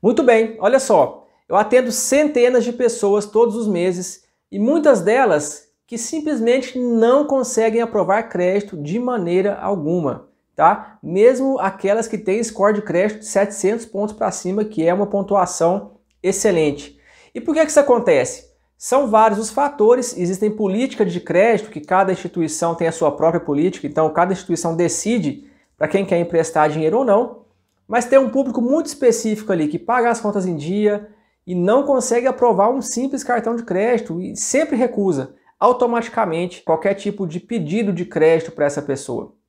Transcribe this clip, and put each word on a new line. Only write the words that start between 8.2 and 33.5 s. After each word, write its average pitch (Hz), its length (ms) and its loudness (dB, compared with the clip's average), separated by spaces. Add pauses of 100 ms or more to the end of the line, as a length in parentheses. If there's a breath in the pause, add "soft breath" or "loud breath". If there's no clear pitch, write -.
crédito 190 520 -2
de 151 220 -6
maneira 202 560 0
alguma, 165 760 -4 (280)
tá? 170 480 2
Mesmo 240 560 2
aquelas 196 480 -2
que 220 100 -6
têm 214 260 -2
score 214 300 0
de 202 80 -2
crédito 208 380 -2
de - 80 -16
setecentos 208 580 -2
pontos 214 300 -6
pra 208 160 -4
cima, 196 340 -4
que 185 180 -4
é 170 80 4
uma 196 140 0
pontuação 196 840 0 (320)
excelente. 170 760 0 (360 soft breath)
E 233 40 -8
por 311 140 -2
que 311 80 4
que 302 80 4
isso 302 100 6
acontece? 226 680 2 (260)
São 269 300 0
vários 214 320 4
os 214 140 -6
fatores, 247 680 2
existem 185 320 -2
políticas 214 640 -2
de 175 60 -4
crédito, 214 500 2
que - 100 -12
cada 190 320 0
instituição 170 640 -4
tem 165 140 -2
a 160 40 0
sua 156 200 0
própria 165 280 0
política, 156 460 -2
então 156 260 0
cada 180 220 0
instituição 165 420 -4
decide 170 720 -2 (300 loud breath)
pra 151 100 -2
quem 196 160 0
quer 185 140 0
emprestar 165 540 2
dinheiro 156 260 0
ou 262 80 0
não, 220 340 0 (480)
mas 233 180 -2
tem 269 120 6
um 262 120 4
público 254 320 -2
muito 294 240 0
específico 220 680 0
ali 160 160 0
que 160 100 -4
paga 240 320 0
as 233 120 -2
contas 202 240 -2
em 175 100 -2
dia 208 540 -2 (360 loud breath)
e 180 80 -8
não 202 300 2
consegue 254 420 0
aprovar 240 440 2
um 262 120 -2
simples 269 400 -6
cartão 233 320 -2